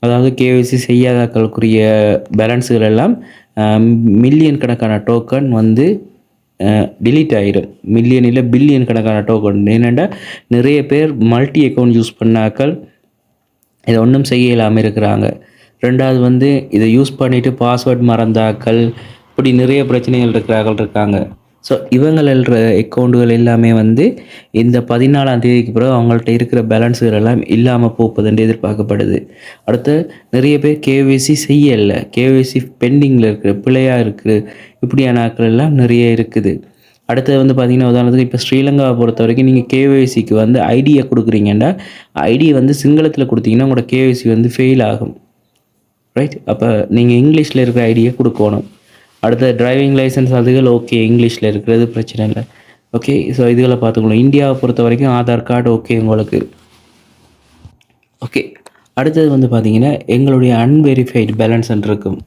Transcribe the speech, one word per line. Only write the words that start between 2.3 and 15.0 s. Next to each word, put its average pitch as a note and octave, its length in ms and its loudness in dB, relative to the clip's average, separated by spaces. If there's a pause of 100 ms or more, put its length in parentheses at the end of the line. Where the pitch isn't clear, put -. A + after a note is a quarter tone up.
பேலன்ஸுகள் A#2 500 0
எல்லாம், A2+ 320 2 (440)
ஆஹ், G#2+ 220 2 (360)
மில்லியன் C#3+ 420 2
கணக்கான A#2+ 400 -2
டோக்கன் A#2+ 520 -2
வந்து, A2+ 360 2 (760)
ஆஹ், G#2 280 0 (160)
டெலீட் D#3 300 2
ஆயிரும். G2+ 360 -2 (180)
மில்லியன் A#2+ 360 2
இல்ல, B2 200 2
பில்லியன் B2+ 420 2
கணக்கான A2 360 -2
டோக்கன். G#2 440 0
ஏனென்றா, A#2+ 400 2 (420)
நிறைய C3+ 380 0
பேர் D3 280 0 (120)
மல்டி C#3 400 2
அக்கவுண்ட் A#2+ 320 2
யூஸ் A2+ 200 -2
பண்ணாக்கள் A2+ 560 -2 (1120)
இதை A2+ 100 2
ஒண்ணும் B2+ 260 2
செய்ய B2 220 0
இயலாம A2 340 2
இருக்கிறாங்க. G#2 460 -2 (580)